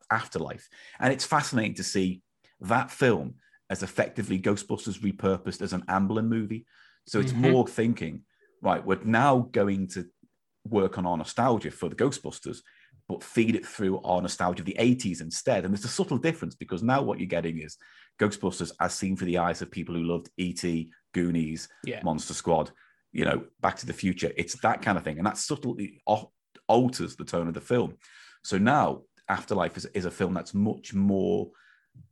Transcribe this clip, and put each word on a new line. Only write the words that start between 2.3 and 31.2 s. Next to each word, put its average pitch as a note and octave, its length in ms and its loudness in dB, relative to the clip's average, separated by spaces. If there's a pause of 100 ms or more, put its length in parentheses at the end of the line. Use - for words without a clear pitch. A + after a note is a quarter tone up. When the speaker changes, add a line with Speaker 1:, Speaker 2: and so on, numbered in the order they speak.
Speaker 1:
that A#2 320 0
film D#2+ 420 2 (360)
as G2 120 -4
effectively G2 580 -2
Ghostbusters G2+ 600 -2
repurposed F#2+ 600 -2
as G2 100 -4
an F2+ 160 -4
Amblin G2 400 2
movie. A2+ 360 -2 (420)
So - 120 0
it's C3 140 2
Speaker 2:
Mm-hmm. B2 200 4
Speaker 1:
more B2 140 6
thinking, A2 560 -2 (400)
right, F2 220 2
we're F#2 200 0
now B2 480 4
going G2 360 2
to F2+ 180 -8 (600)
work G2 300 2
on F#2 80 -2
our F2 100 0
nostalgia A2 540 0
for - 180 -6
the - 80 -8
Ghostbusters, - 600 -4 (500)
but F2 140 -8
feed A2+ 340 2
it - 100 -6
through F#2+ 360 -2
our F2+ 180 2
nostalgia F2+ 420 -2
of D#2+ 40 -8
the F#2 120 -6
eighties A2+ 420 2
instead. F2+ 440 -2
And F#2+ 80 0
there's G2+ 120 -2
a B2+ 40 -6
subtle E3 300 -2
difference D#3+ 360 -2
because F2 280 -6
now B2+ 200 4
what A2 160 -2
you're F#2+ 80 -4
getting E2+ 320 -2
is D#2 180 -12 (420)
Ghostbusters F#2+ 640 0
as F2 140 0
seen F#2+ 220 -2
through F2+ 120 -4
the F2 100 2
eyes E2+ 240 0
of E2+ 80 -10
people E2+ 240 -8
who E2 100 -2
loved E2+ 320 -4
E F2+ 160 -4
T, E2 380 -4 (240)
Goonies, E2 540 -2 (160)
Speaker 2:
Yeah. - 200 -8
Speaker 1:
Monster D#2 300 -4
Squad, D#2+ 360 2 (420)
you D#2 120 0
know, - 200 2 (160)
Back - 180 2
to - 80 -10
the - 80 -6
Future. F2 420 0
It's - 240 -4
that - 220 2
kind G#2 160 2
of D#2 40 -2
thing. D#2 160 -6
And F2+ 80 0
that - 120 0
subtly - 680 -6
al-, - 260 0 (360)
alters B2 480 2
the - 80 -10
tone E2+ 240 -2
of E2 60 -4
the - 60 -8
film. A#2+ 340 0 (500)
So G2+ 140 0
now G#2 440 4 (260)
Afterlife F#2 500 -2
is, - 80 -10
is F#2+ 180 -4
a F2 60 -2
film F#2 240 -2
that's E2+ 200 -6
much G#2 380 0
more G2 580 2 (600)